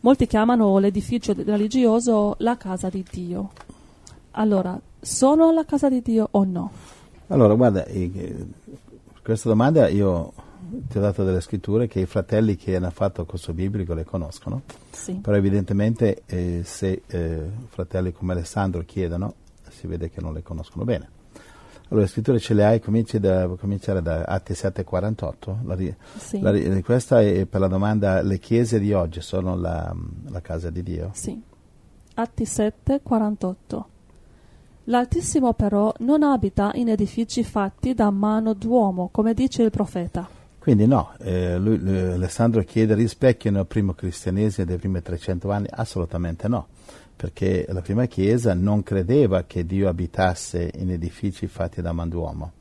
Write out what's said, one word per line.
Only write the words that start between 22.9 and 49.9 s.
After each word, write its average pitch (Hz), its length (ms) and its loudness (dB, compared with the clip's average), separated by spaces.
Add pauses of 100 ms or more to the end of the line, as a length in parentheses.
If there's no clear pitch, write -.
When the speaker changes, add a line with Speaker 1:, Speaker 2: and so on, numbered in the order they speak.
Speaker 2:
da, 92 280 2
cominciare 95 560 -4
da 82 220 -2
Atti - 280 -6
sette 95 300 -4
quarantotto. 101 840 -6
La 85 80 -6
ri-, 92 220 -4 (220)
Speaker 1:
Sì. - 220 -8
Speaker 2:
la 143 120 2
ri-, 95 320 0
questa 123 360 2
è 95 280 4
per 95 140 -2
la 95 60 2
domanda, 98 540 0
le 95 160 0
chiese 113 420 2
di 101 140 0
oggi 87 280 -2
sono 92 340 -4
la, 85 360 -4 (360)
la 87 140 -8
casa 82 280 -8
di 87 140 -6
Dio? 87 300 -6
Speaker 1:
Sì. - 280 -10 (720)
Atti - 320 -4
sette 240 560 -2
quarantotto. 214 840 -2 (960)
"L'Altissimo 247 680 0
però 208 460 2
non 285 220 4
abita 208 540 2
in 233 140 0
edifici 220 540 0
fatti 214 520 -2
da 214 160 4
mano 214 420 2
d'uomo, 196 580 2
come 226 220 2
dice 247 300 2
il 220 80 4
profeta." 180 580 -4 (300)
Speaker 2:
Quindi 107 260 6
no, 123 340 4
eh, 90 380 0
lui, 101 280 2
eh, 92 260 0
Alessandro 107 520 2
chiede, 110 300 2
rispecchiano 110 680 2
il 95 40 0
primo 98 280 0
cristianesimo 95 720 -2
dei 90 100 -4
primi 90 240 -4
trecento 90 500 -6
anni? 101 180 -2
Assolutamente 87 800 -6
no, 113 200 -2 (480)
perché 95 540 -2
la 95 120 -4
prima 110 240 0
chiesa 113 480 2
non 101 300 2
credeva 95 600 2
che 87 220 -6
Dio 95 220 0
abitasse 87 880 -2